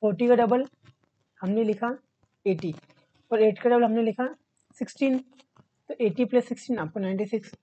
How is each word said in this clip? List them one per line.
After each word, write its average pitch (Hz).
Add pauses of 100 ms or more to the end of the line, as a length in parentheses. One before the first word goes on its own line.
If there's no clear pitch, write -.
फ़ोर्टी 214
का 247
डबल 240 (760)
हमने 208
लिखा 233 (480)
एटी 170 (580)
और 220
एट 214
का 240
डबल 240
हमने 226
लिखा 247 (420)
सिक्सटीन, 262 (680)
तो 294
एटी 226
प्लस 247
सिक्सटीन 240
आपको 165
नाइंटी 190
सिक्स। 214